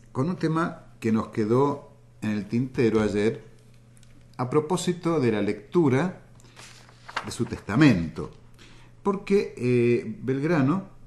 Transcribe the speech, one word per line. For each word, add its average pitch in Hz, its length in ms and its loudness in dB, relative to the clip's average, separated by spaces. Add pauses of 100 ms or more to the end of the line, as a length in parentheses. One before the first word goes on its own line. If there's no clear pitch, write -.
(120)
con 135 180 -2
un 185 60 -4
tema 160 520 -4 (120)
que 113 140 0
nos 110 160 0
quedó 123 640 0 (280)
en 107 100 -4
el 104 140 -4
tintero 120 560 0
ayer 104 400 0 (920)
a 123 140 -6
propósito 165 720 0
de 117 100 4
la 104 100 0
lectura 143 800 0 (1040)
de 107 60 -10
su 117 140 -4
testamento, 92 840 2 (720)
porque, 196 560 -2
eh, 120 640 2
Belgrano, 143 680 0 (180)